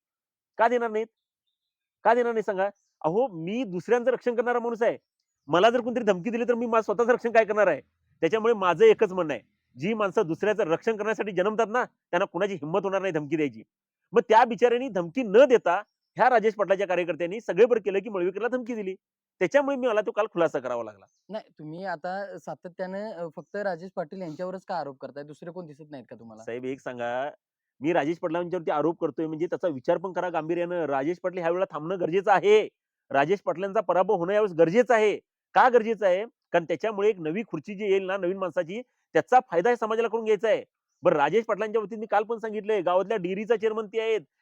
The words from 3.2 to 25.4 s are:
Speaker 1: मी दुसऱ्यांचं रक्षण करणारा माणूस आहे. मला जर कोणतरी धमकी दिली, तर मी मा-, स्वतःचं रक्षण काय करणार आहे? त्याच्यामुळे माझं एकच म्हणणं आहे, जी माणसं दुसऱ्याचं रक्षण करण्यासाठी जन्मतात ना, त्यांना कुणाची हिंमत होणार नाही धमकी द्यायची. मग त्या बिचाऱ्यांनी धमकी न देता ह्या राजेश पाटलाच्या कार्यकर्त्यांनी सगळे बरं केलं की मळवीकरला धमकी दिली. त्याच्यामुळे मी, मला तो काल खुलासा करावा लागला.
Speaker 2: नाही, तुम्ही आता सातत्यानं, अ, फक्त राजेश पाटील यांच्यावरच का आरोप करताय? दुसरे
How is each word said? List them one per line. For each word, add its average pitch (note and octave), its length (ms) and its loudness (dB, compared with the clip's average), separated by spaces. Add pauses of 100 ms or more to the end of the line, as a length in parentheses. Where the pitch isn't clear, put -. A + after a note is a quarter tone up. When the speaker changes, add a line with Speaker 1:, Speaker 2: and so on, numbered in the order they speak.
Speaker 1:
मी F#3+ 360 -4
दुसऱ्यांचं A3 480 0
रक्षण A#3+ 240 -2
करणारा A#3+ 240 0
माणूस A#3 220 -4
आहे. F3+ 160 0 (500)
मला F3 220 6
जर A#3+ 120 2
कोणतरी A#3+ 220 -2
धमकी F#3+ 260 0
दिली, A3+ 140 -2
तर A#3 100 2
मी A#3 120 -2
मा-, A3+ 160 2
स्वतःचं A3 300 0
रक्षण A#3 200 0
काय A3 140 6
करणार G3+ 220 2
आहे? C#3+ 140 0 (400)
त्याच्यामुळे A3 320 2
माझं F#3+ 320 2
एकच A3+ 260 6
म्हणणं E3 220 -2
आहे, - 240 -14 (200)
जी F3+ 160 -2
माणसं G#3+ 340 0
दुसऱ्याचं F#3+ 360 0
रक्षण E3 320 0
करण्यासाठी G#3+ 360 -4
जन्मतात G#3 380 0
ना, A3 160 -2
त्यांना - 400 -4
कुणाची G3 280 -4
हिंमत D#3+ 300 -4
होणार F#3+ 180 -2
नाही F#3+ 120 -4
धमकी D#3 220 -4
द्यायची. B2 280 -4 (480)
मग G#3+ 180 4
त्या A3 160 8
बिचाऱ्यांनी A#3+ 440 0
धमकी F3+ 340 -4
न G3+ 140 4 (120)
देता G3+ 340 4 (320)
ह्या G3 140 6
राजेश G#3 240 4
पाटलाच्या G3 340 0
कार्यकर्त्यांनी F3 540 -2
सगळे G3 240 4
बरं A#3+ 140 2
केलं G3 200 -2
की G3+ 100 -10
मळवीकरला F#3+ 380 -4
धमकी A#3+ 280 -6
दिली. F#3+ 200 -8 (440)
त्याच्यामुळे C#4 360 2
मी, B3+ 120 -2
मला G#3+ 140 0
तो G#3+ 100 -4
काल G#3 220 0
खुलासा D#3+ 260 0
करावा A#2+ 240 -6
लागला. G2+ 220 -16 (240)
Speaker 2:
नाही, G3+ 140 -12 (160)
तुम्ही D#3+ 260 -12
आता F#3 520 -8
सातत्यानं, F#3 720 -12
अ, E3+ 240 -10
फक्त - 200 -16
राजेश F#3+ 400 -6
पाटील F#3+ 260 -8
यांच्यावरच F#3 460 -10
का F#3+ 80 -6
आरोप C#3 240 -8
करताय? C#3 240 -14
दुसरे D3+ 280 -16